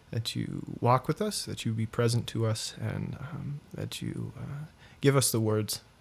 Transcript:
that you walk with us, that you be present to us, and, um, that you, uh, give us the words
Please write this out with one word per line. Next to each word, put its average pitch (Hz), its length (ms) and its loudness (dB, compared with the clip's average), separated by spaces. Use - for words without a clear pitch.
that - 240 -2
you 50 280 -4
walk 123 260 4
with 160 160 0
us, 214 220 -2
that - 200 -6
you 117 80 0
be 110 140 0
present 120 420 2
to 113 160 -2
us, 110 360 -2
and, 110 400 -4
um, 143 400 -8
that - 300 -6
you, - 340 -6
uh, 147 280 -8
give 139 160 8
us 131 140 6
the 117 80 4
words 107 440 2